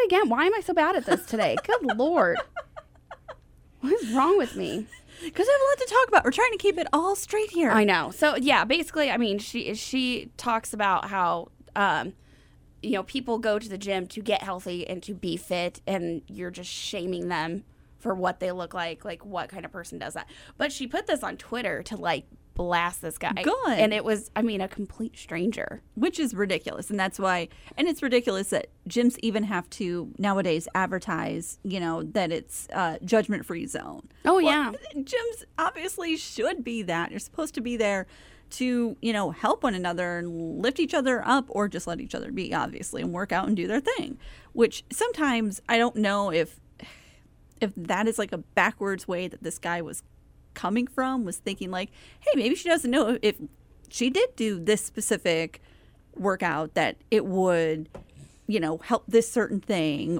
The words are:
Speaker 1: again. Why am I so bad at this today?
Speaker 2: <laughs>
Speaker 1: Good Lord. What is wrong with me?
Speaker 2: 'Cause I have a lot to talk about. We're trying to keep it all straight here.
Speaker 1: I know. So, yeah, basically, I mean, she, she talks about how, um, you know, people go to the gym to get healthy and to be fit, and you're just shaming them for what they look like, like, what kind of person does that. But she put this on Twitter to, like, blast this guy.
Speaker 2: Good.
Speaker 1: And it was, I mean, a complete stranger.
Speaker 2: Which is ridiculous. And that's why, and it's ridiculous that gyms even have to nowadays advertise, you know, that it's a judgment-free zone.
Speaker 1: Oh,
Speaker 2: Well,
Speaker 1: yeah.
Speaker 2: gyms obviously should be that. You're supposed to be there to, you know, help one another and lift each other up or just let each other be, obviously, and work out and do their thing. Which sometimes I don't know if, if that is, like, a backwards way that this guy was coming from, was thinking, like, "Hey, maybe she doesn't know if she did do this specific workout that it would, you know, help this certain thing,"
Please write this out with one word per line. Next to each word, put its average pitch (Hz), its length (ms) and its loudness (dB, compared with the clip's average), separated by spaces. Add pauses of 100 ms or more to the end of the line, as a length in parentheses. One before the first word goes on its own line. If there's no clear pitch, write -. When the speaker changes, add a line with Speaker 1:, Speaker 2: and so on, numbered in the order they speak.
Speaker 1:
again. 370 240 6
Why 277 160 4
am 415 100 4
I 392 60 -2
so 359 120 -2
bad 339 220 4
at 254 100 0
this - 200 2
today? 208 340 2
Speaker 2:
<laughs> - 60 -8
Speaker 1:
Good 269 320 2
Lord. 262 400 4 (1400)
What 277 200 2
is 220 100 -4
wrong 294 260 6
with - 180 0
me? 190 300 -4 (360)
Speaker 2:
'Cause 339 280 0
I - 20 10
have 571 100 6
a 539 80 6
lot 571 100 4
to 494 140 -4
talk 508 140 6
about. 415 160 6
We're 269 80 2
trying 466 220 4
to 381 40 -4
keep 381 200 2
it 339 160 -2
all 359 220 2
straight 415 360 -4
here. 330 200 4
Speaker 1:
I 214 120 6
know. - 280 4
So, 302 260 2
yeah, 254 260 4
basically, 294 480 0
I 196 60 0
mean, 208 220 0
she, 220 340 -6
she 247 640 -4
talks 226 360 -2
about 196 360 0
how, 175 400 0 (260)
um, 175 380 2 (680)
you 226 120 -4
know, 190 100 -2
people 240 340 -4
go 214 220 2
to 226 80 -14
the 196 100 -10
gym 196 300 -4
to 220 140 -12
get 196 220 0
healthy 180 440 -6
and 180 160 -8
to 208 100 -10
be 175 220 -4
fit, 175 500 -4
and 175 420 -2
you're 180 240 -10
just 180 200 -14
shaming 180 560 -6
them 170 380 -4 (340)
for 190 160 -4
what 180 240 -2
they 180 140 -2
look 180 200 -8
like, 170 300 -6
like, 175 220 -10
what 180 240 -6
kind 180 160 -14
of - 80 -14
person 175 260 -12
does - 140 -10
that. - 140 -10 (300)
But 285 140 -2
she 269 160 -8
put 349 200 -4
this 302 140 0
on 190 140 -8
Twitter 196 480 -6
to, 208 140 -10
like, 170 260 0 (300)
blast 175 480 0
this - 160 -8
guy. - 140 -2 (100)
Speaker 2:
Good. 311 120 -2 (240)
Speaker 1:
And 214 160 6
it 214 100 0
was, 214 320 -2
I 214 60 2
mean, 220 180 0
a 190 80 -2
complete - 500 -8
stranger. - 640 -4 (140)
Speaker 2:
Which 320 240 0
is 269 140 0
ridiculous. 190 560 -4
And 202 100 -2
that's 190 180 -2
why, 185 300 0 (300)
and 294 100 2
it's 320 140 0
ridiculous 240 480 2
that - 180 0 (200)
gyms 233 360 4
even 220 200 0
have 190 280 -4
to 175 460 -4
nowadays 190 580 0
advertise, 175 880 -2
you 190 160 -4
know, 165 240 -2
that 165 300 0
it's - 380 -8
a 170 320 -2
judgment-free 190 640 0
zone. - 400 -10 (180)
Speaker 1:
Oh, 330 100 8
Speaker 2:
Well, 370 60 6
Speaker 1:
yeah. 294 300 4 (240)
Speaker 2:
gyms 466 480 -4 (140)
obviously 330 600 -2
should 277 480 -4
be 233 180 -4
that. 170 280 -2
You're 202 100 -8
supposed - 340 -8
to 262 60 -6
be 240 160 -4
there 202 300 0 (440)
to, 240 500 0
you 226 120 0
know, 196 180 0
help 247 320 0
one 226 120 2
another 175 420 -2
and 170 440 -6
lift 254 200 0
each 320 120 0
other 254 320 2
up 262 240 4
or 202 200 0
just - 180 -8
let 170 140 -6
each - 140 -10
other - 140 -6
be, - 240 -4
obviously, - 480 -4
and 170 120 -4
work 185 180 -4
out 190 160 0
and 208 80 2
do 180 120 -2
their 226 140 0
thing. 453 360 -4 (340)
Which - 400 2
sometimes 262 800 0
I 233 80 4
don't 240 180 2
know 202 340 2
if, 160 300 0 (1000)
if 202 160 0
that 185 320 -2
is, 226 100 -2
like, 202 140 -2
a 170 60 -6
backwards 196 680 0
way 180 220 -4
that - 140 -18
this - 160 -8
guy 170 220 -4
was 156 220 -10 (520)
coming 220 320 0
from, 262 380 -2
was 175 120 -6
thinking, 190 340 -6
like, 185 180 -4 (300)
"Hey, - 160 2
maybe 262 200 4
she 349 120 -4
doesn't 330 220 4
know 247 320 4
if 208 160 2 (500)
she 247 220 0
did 453 260 2
do 214 240 0
this 202 240 2
specific 170 760 -2 (560)
workout 175 560 0
that 147 240 2 (140)
it 220 140 6
would, 170 640 2 (600)
you 208 120 2
know, 160 200 0
help - 280 0
this 226 240 6
certain 202 300 0
thing," 160 580 0